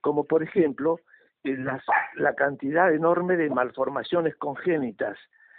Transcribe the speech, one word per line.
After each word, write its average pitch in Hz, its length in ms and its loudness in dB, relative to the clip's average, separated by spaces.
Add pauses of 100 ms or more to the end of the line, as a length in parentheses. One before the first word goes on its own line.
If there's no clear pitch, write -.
como 147 240 0
por 160 180 2
ejemplo, 156 580 0 (440)
eh, 135 120 -2
las, 131 260 -6 (320)
la 143 200 0
cantidad 143 580 2
enorme 175 440 2
de 160 140 0
malformaciones 135 840 -2
congénitas, 135 800 -4 (420)